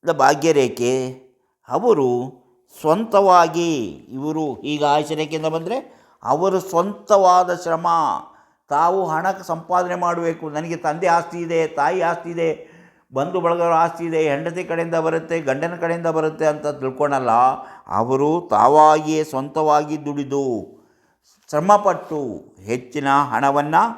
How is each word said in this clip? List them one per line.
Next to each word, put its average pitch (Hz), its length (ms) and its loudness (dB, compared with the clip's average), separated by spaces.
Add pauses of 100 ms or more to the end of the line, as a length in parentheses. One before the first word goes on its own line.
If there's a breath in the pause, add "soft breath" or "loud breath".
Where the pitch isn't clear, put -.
(120)
ಭಾಗ್ಯರೇಖೆ 139 800 2 (760)
ಅವರು 156 400 2 (720)
ಸ್ವಂತವಾಗಿ, 175 880 2 (400)
ಇವರು 147 500 -6
ಈಗ 147 220 -4
ಆಯುಷ 151 280 2
ರೇಖೆಯಿಂದ 156 340 -6
ಬಂದರೆ 165 320 -4 (460 soft breath)
ಅವರು 175 360 0
ಸ್ವಂತವಾದ 185 960 2
ಶ್ರಮ, 170 320 -4 (840 soft breath)
ತಾವು 180 360 0
ಹಣ 165 260 -2
ಸಂಪಾದನೆ 180 640 -4
ಮಾಡಬೇಕು, 170 540 -4
ನನಗೆ 165 260 -6
ತಂದೆ 160 320 -2
ಆಸ್ತಿ 170 300 0
ಇದೆ, 165 300 -2
ತಾಯಿ 160 340 -2
ಆಸ್ತಿ 170 280 -4
ಇದೆ, 165 200 -2 (640 soft breath)
ಬಂಧು 175 280 -2
ಬಳಗರ 170 300 2
ಆಸ್ತಿ 165 340 2
ಇದೆ, 160 240 0
ಹೆಂಡತಿ 165 340 -4
ಕಡೆಯಿಂದ 170 320 -4
ಬರುತ್ತೆ, 165 460 -2
ಗಂಡನ 151 340 -4
ಕಡೆಯಿಂದ 170 320 -4
ಬರುತ್ತೆ 156 380 -2
ಅಂತ 151 220 -2
ತಿಳ್ಕೊಳಲ್ಲ. 131 640 -2 (560 loud breath)
ಅವರು 135 640 0
ತಾವಾಗಿಯೇ 151 720 6
ಸ್ವಂತವಾಗಿ 151 840 -2
ದುಡಿದು 143 380 -4 (1080 soft breath)
ಶ್ರಮಪಟ್ಟು 180 680 2 (440)
ಹೆಚ್ಚಿನ 127 440 -6
ಹಣವನ್ನು 139 760 2 (160)